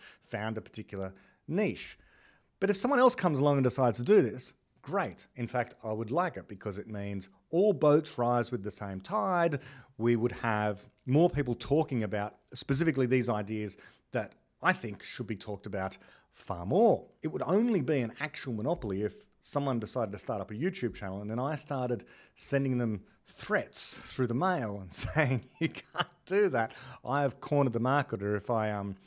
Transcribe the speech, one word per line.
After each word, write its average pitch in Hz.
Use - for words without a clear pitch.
found 110
a 110
particular 98
niche. 170
But 196
if 196
someone 247
else 247
comes 160
along 143
and 135
decides 123
to 123
do 190
this, 123
great. 147
In 120
fact, 117
I 110
would 107
like 165
it 90
because 101
it -
means 101
all 190
boats 151
rise 120
with 113
the 104
same 98
tide. 175
We 120
would 117
have 107
more 151
people 131
talking 139
about 104
specifically 135
these 123
ideas 107
that 107
I 160
think 110
should -
be 104
talked 101
about 95
far 87
more. 170
It 156
would 156
only 208
be 139
an 113
actual 139
monopoly 107
if 101
someone 139
decided 107
to 101
start 107
up 95
a 107
YouTube 123
channel 98
and 104
then 117
I 143
started 127
sending 135
them 110
threats -
through -
the 117
mail 135
and 92
<laughs> -
saying, 131
"You 165
can't -
do 196
that. 117
I 135
have 135
cornered 139
the 113
market." 131
Or 104
if 98
I, 110
um, 101